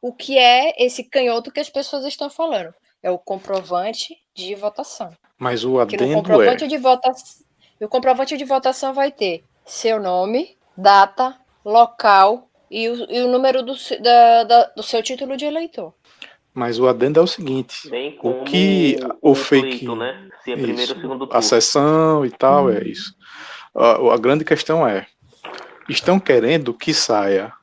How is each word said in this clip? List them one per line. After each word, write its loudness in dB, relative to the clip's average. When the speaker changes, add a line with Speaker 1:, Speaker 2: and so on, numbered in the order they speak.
Speaker 1:
o -8
que -2
é 4
esse -2
canhoto -2
que -10
as -8
pessoas -8
estão -10
falando. -6
É -6
o -4
comprovante -8
de -12
votação. -10
Speaker 2:
Mas -4
o -4
Speaker 1:
Que -8
no 0
Speaker 2:
adendo -2
Speaker 1:
comprovante 2
Speaker 2:
é -6
Speaker 1:
de -6
vota-, 0
o -10
comprovante -2
de -10
votação -4
vai -2
ter -6
seu -4
nome, -4
data, 4
local 4
e -6
o, -8
e -2
o 0
número 0
do -8
se-, -10
da, 6
da, 6
do -12
seu -2
título -8
de -8
eleitor. -8
Speaker 2:
Mas -6
o 4
adendo 2
é 6
o 2
seguinte, -8
Speaker 3:
Bem -10
Speaker 2:
o -20
Speaker 3:
como -6
Speaker 2:
que 2
Speaker 3:
o 6
Speaker 2:
o 6
fake, 0
Speaker 3:
pleito, -8
né? -10
Se -10
é -6
primeiro -6
Speaker 2:
isso, -6
Speaker 3:
ou -14
segundo -10
Speaker 2:
a -16
Speaker 3:
turno. 0
Speaker 2:
sessão 2
e -4
tal, 2
é -2
Speaker 4:
Uhum. -10
Speaker 2:
isso. -14
A, 4
a 2
grande 0
questão 0
é, -4
estão 0
querendo 2
que -6
saia -2